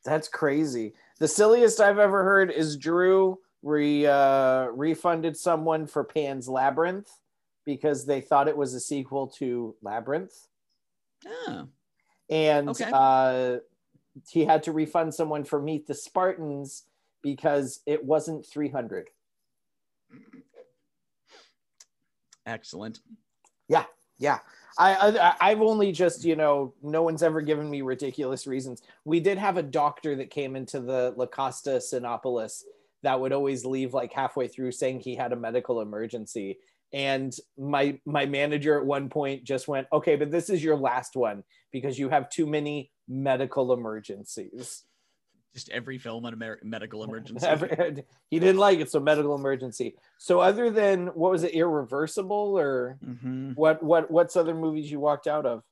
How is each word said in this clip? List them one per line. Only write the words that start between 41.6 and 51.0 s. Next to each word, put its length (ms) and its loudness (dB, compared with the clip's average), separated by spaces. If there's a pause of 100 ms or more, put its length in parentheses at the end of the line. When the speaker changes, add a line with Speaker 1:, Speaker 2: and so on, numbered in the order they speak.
Speaker 1:
because 280 -8
you 100 -4
have 220 0
too 160 0
many 440 -4 (160)
medical 640 0
emergencies." 1120 -8 (720)
Speaker 2:
Just 180 -18
every 280 -10
film 280 -12
in 80 -12
a 20 -14
mer-, 260 -12
medical 400 -12
emergency. 440 -12
Speaker 1:
<laughs> 20 0
Every, 560 -2 (260)
he 80 -2
didn't 200 6
like 200 6
it, 120 -4
so 100 0
medical 340 2
emergency. 640 -4 (220)
So 220 2
other 300 4
than, 380 2